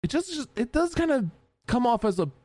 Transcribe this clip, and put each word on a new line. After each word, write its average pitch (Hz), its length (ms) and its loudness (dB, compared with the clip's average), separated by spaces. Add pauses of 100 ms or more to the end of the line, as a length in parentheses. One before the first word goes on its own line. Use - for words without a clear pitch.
It 165 60 -4
just, 349 240 -2
just, 294 240 -8
it 240 160 -4
does 339 200 2
kinda 277 380 0 (340)
come 247 220 2
off 233 160 2
as 190 160 0
a 160 100 0 (160)